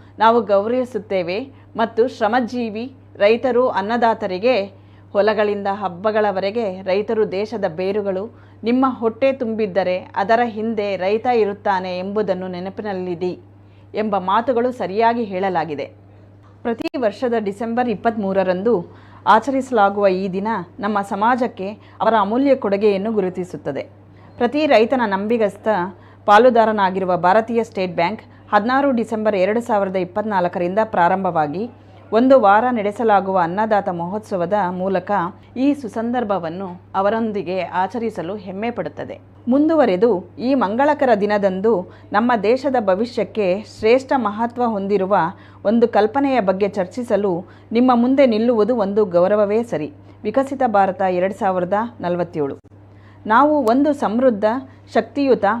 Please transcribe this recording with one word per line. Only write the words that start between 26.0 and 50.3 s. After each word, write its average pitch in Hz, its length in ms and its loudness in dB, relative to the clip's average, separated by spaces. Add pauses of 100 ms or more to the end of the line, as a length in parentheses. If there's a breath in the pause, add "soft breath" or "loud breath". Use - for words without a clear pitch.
ಪಾಲುದಾರನಾಗಿರುವ 208 880 4 (120)
ಭಾರತೀಯ 226 440 2
ಸ್ಟೇಟ್ 185 300 -4
ಬ್ಯಾಂಕ್ 190 220 -4 (300 loud breath)
ಹದಿನಾರು 254 360 2 (120)
ಡಿಸೆಂಬರ್ 214 440 0
ಎರಡು 214 240 -2
ಸಾವಿರದ 196 380 0
ಇಪ್ಪತ್ನಾಲ್ಕರಿಂದ 185 720 -2 (160)
ಪ್ರಾರಂಭವಾಗಿ 175 720 0 (520 loud breath)
ಒಂದು 262 260 6
ವಾರ 208 220 6 (120)
ನಡೆಸಲಾಗುವ 202 600 0 (100)
ಅನ್ನದಾತ 202 500 0
ಮಹೋತ್ಸವದ 185 600 -4 (200)
ಮೂಲಕ 185 340 -2 (520 loud breath)
ಈ 277 40 2 (140)
ಸುಸಂದರ್ಭವನ್ನು 202 840 -4 (320)
ಅವರೊಂದಿಗೆ 202 580 -2 (240)
ಆಚರಿಸಲು 190 520 -6 (120)
ಹೆಮ್ಮೆ 202 320 -6
ಪಡುತ್ತದೆ. 143 380 -10 (360)
ಮುಂದುವರೆದು 262 580 4 (380)
ಈ - 20 0 (140)
ಮಂಗಳಕರ 269 480 0 (120)
ದಿನದಂದು 202 500 0 (420 loud breath)
ನಮ್ಮ 233 160 2 (160)
ದೇಶದ 262 320 0 (100)
ಭವಿಷ್ಯಕ್ಕೆ 208 580 -2 (280)
ಶ್ರೇಷ್ಠ 254 360 2 (140)
ಮಹತ್ವ 233 500 -2
ಹೊಂದಿರುವ 196 400 0 (560 loud breath)
ಒಂದು 233 160 4 (100)
ಕಲ್ಪನೆಯ 254 420 2 (100)
ಬಗ್ಗೆ 190 200 0 (100)
ಚರ್ಚಿಸಲು 202 540 -2 (440 loud breath)
ನಿಮ್ಮ 254 140 4 (120)
ಮುಂದೆ 269 300 4
ನಿಲ್ಲುವುದು 226 420 2 (120)
ಒಂದು 202 160 2 (120)
ಗೌರವವೇ 208 460 2 (100)
ಸರಿ. 151 200 -4 (360 loud breath)
ವಿಕಸಿತ 269 360 -2 (160)